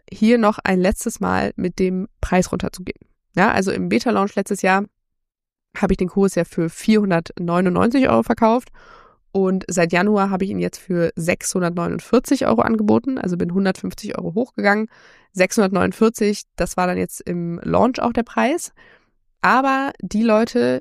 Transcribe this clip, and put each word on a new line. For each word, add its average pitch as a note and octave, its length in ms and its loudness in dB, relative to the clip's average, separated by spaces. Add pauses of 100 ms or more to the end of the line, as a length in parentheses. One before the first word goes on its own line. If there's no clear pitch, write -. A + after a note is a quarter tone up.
hier A3 280 4
noch G#3+ 260 2
ein F#3+ 160 2
letztes F#3+ 400 -2
Mal F#3+ 380 0
mit F3+ 200 -4
dem F#3 300 -2 (140)
Preis - 300 0
runterzugehen. - 560 -8 (280)
Ja, F#3+ 160 4
also F#3+ 200 0
im F3+ 180 -4
Beta-Launch G3+ 460 0
letztes G3+ 260 -4
Jahr F#3+ 240 2 (880)
habe G3 180 0
ich F#3+ 40 -2
den F#3 100 0
Kurs G3 280 0
ja E3+ 100 0
für E3 240 -4
vierhundertneunundneunzig F#3 1400 2
Euro A#3 160 4
verkauft A#3 460 0 (640)
und F#3+ 360 0
seit E3+ 240 0
Januar G3 380 2
habe F#3+ 160 -2
ich G3+ 60 -6
ihn F#3+ 80 -4
jetzt F3 180 -4
für E3+ 380 -2
sechshundertneunundvierzig F3 1300 -2
Euro A3+ 140 4
angeboten, A3+ 560 2
also F3+ 180 -4
bin F3 180 -2
hundertfünfzig F#3+ 640 -4
Euro E3+ 180 -8
hochgegangen. G#3+ 520 0 (460)
Sechshundertneunundvierzig, G3 1120 0 (120)
das - 220 -4
war F3+ 100 0
dann F3+ 100 -2
jetzt F#3 220 -6
im E3+ 440 -6
Launch G3 360 2
auch A#3+ 140 -2
der A#3 100 0
Preis. A#3+ 500 -2 (680)
Aber C4+ 500 2 (100)
die G#3 220 -2
Leute, A#3 580 2